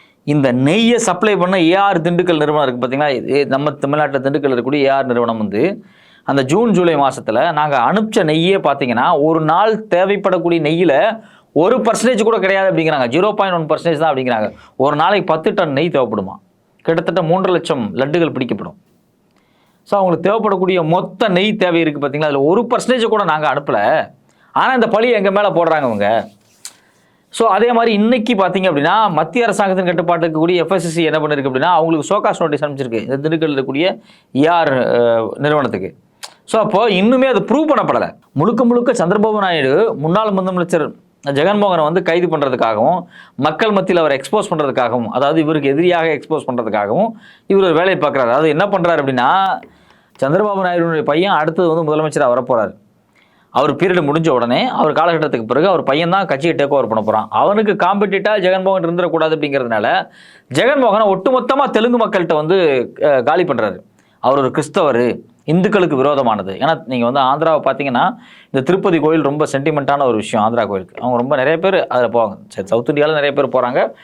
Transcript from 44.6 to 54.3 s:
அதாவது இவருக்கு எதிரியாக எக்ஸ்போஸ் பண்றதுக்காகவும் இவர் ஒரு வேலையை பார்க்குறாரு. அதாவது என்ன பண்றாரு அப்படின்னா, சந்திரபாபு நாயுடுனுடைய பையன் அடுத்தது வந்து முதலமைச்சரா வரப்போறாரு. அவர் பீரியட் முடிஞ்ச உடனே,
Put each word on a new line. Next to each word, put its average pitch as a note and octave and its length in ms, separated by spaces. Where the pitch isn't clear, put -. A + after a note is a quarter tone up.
அதாவது C#3 340
இவருக்கு D3+ 280
எதிரியாக E3 380
எக்ஸ்போஸ் D3+ 400
பண்றதுக்காகவும் A#2 640
இவர் G3 180
ஒரு F3 80
வேலையை F3 240
பார்க்குறாரு. C3+ 220
அதாவது C3 300
என்ன D#3+ 180
பண்றாரு E3+ 320
அப்படின்னா, C#3+ 640
சந்திரபாபு F#3+ 440
நாயுடுனுடைய E3+ 360
பையன் D#3+ 300
அடுத்தது D#3+ 420
வந்து D#3 200
முதலமைச்சரா D#3 280
வரப்போறாரு. A#2+ 520
அவர் C#3 260
பீரியட் E3+ 340
முடிஞ்ச D#3+ 180
உடனே, C3 400